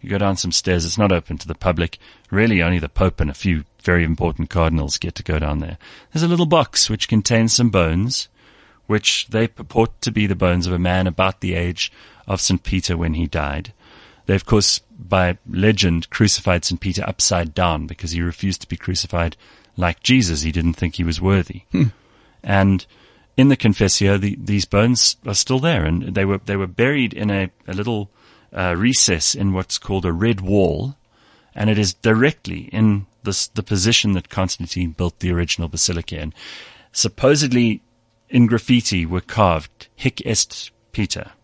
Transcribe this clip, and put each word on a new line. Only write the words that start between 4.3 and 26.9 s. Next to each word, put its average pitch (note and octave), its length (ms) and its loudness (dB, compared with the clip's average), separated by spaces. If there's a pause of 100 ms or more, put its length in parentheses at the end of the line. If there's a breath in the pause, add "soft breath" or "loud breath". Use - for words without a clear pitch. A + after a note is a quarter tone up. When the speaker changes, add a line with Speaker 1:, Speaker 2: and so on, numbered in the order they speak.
Speaker 1:
cardinals D#2+ 480 0
get - 180 -6
to - 80 -12
go D#2 140 -2
down D2+ 220 -2
there. E2+ 180 -8 (340 loud breath)
There's D#3+ 120 0
a E3+ 40 2
little E3+ 200 2
box - 420 2
which - 180 -2
contains A2+ 460 2
some A#2+ 160 4
bones, F#2+ 580 0 (600 soft breath)
which - 400 -2
they A2+ 200 0
purport - 540 -2
to A#2 100 -4
be G#2+ 140 2
the G2 100 0
bones F2 300 2
of F2+ 80 -2
a F2 60 0
man F2+ 260 2
about F#2+ 360 -2
the F#2 120 -2
age F2 380 -4 (360 loud breath)
of G2 140 -2
Saint - 220 0
Peter F2 340 -2
when E2 160 -2
he D#2 140 -2
died. D2 440 -6 (540 loud breath)
They, G2 100 2
of F#2+ 100 -2
course, - 360 2 (160)
by F2+ 400 0 (100)
legend, F#2 640 0
crucified F#2+ 560 0
Saint - 160 -4
Peter F2+ 260 -4
upside F2 460 -2
down E2 320 0
because - 260 -10
he E2+ 100 -2
refused F2 400 -4
to - 60 -20
be - 100 -8
crucified E2+ 600 -4 (400 soft breath)
like F2 240 -2
Jesus. F#2 400 2
He D#2 100 -2
didn't E2 220 0
think E2 220 -4
he F2+ 80 -2
was E2 180 -2
worthy. F#2+ 500 0
Speaker 2:
Hmm. F3+ 120 4 (600 soft breath)
Speaker 1:
And G2 420 2 (520 soft breath)
in C3 100 6
the C3+ 100 4
Confessio, G2+ 640 2
the, G2 180 -2
these G2 280 -2
bones A#2 500 2 (100)
are G#2 80 -4
still C3 260 0
there, C3+ 260 0
and E2+ 280 -2
they G2 120 0
were, G2 140 0
they G2+ 180 -4
were G2 100 -2
buried B2 460 0